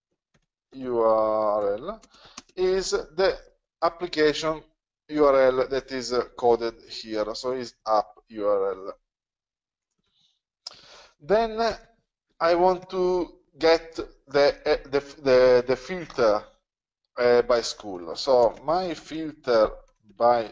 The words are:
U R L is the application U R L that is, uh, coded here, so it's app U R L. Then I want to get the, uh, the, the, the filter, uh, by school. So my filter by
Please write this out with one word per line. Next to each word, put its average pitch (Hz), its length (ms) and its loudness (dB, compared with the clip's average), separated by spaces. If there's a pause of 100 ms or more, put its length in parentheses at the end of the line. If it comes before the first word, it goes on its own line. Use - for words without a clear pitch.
(720)
U 127 280 -6
R 107 720 0
L 165 280 -12 (540)
is 185 360 -2
the 185 440 -2 (460)
application 156 800 -2 (480)
U 151 160 2
R 135 160 4
L 127 260 2
that 131 240 -6
is, 123 220 -8
uh, 123 120 -2 (120)
coded 117 380 0 (120)
here, 107 460 -8
so 127 200 -6
it's 123 200 -10 (140)
app 107 180 2 (240)
U 107 180 -8
R 98 240 0
L. 95 220 -12 (2250)
Then 220 560 -2 (640)
I 170 160 2
want 180 340 0
to 180 460 -2 (220)
get 160 380 2 (320)
the, 143 220 4 (160)
uh, 151 240 -2
the, 139 100 0 (240)
the, 127 420 6
the 127 100 0
filter, 123 680 -2 (760)
uh, 120 260 4
by 120 180 0
school. 90 560 -10
So 120 480 2
my 175 280 -2
filter 143 760 -2 (480)
by 117 340 2